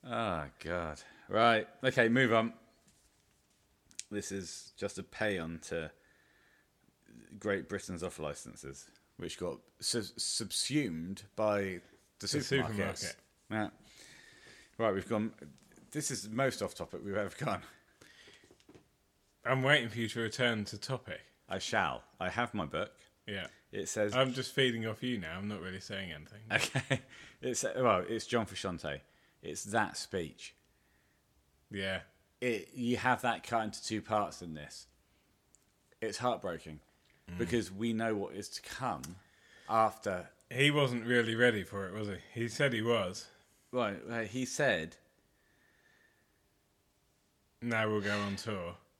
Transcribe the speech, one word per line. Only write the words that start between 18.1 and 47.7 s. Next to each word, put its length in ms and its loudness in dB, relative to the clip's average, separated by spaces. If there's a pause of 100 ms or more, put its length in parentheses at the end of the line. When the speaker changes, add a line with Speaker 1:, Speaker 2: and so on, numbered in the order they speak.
Speaker 2:
I'm 180 4
waiting 260 6
for 100 -6
you 100 0
to 120 -4
return 440 2
to 120 -8
topic. 440 -6 (280)
Speaker 1:
I 100 -2
shall. 440 2 (160)
I 100 0
have 240 -2
my 120 -2
book. 260 -4 (360)
Speaker 2:
Yeah. 200 -6 (240)
Speaker 1:
It 180 -6
says 260 0
Speaker 2:
I'm 180 4
just 200 -6
feeding 340 2
off 160 -6
you 140 -2
now. 200 -6
I'm 100 -4
not 140 -4
really 180 -8
saying 320 -8
anything. 300 -14 (100)
Speaker 1:
Okay. 540 2
<laughs> 40 -20 (320)
It's, 220 -2
uh, 140 0
well, 300 6
it's 180 -2
John 220 2
Frusciante. 540 -4 (420)
It's 220 -8
that 320 0
speech. 580 -6 (1120)
Speaker 2:
Yeah. 300 -2 (420)
Speaker 1:
It, 320 0
you 240 0
have 240 4
that 220 0
cut 220 0
into 180 -6
two 180 -2
parts 400 0
in 140 -8
this. 320 -14 (1120)
It's 160 -4
heartbreaking 600 -2 (520)
Speaker 2:
Mm. 80 -8
Speaker 1:
because 320 0
we 200 -2
know 240 0
what 200 -4
is 140 -8
to 120 -10
come 400 -6 (640)
after. 600 2 (220)
Speaker 2:
He 180 4
wasn't 360 2
really 280 4
ready 300 4
for 240 -6
it, 80 -8
was 120 -4
he? 100 -4 (240)
He 80 -2
said 220 2
he 120 0
was. 420 0 (460)
Speaker 1:
Right, 240 2 (160)
uh, 80 -2
he 260 -2
said 500 0 (2750)
Speaker 2:
"Now 260 2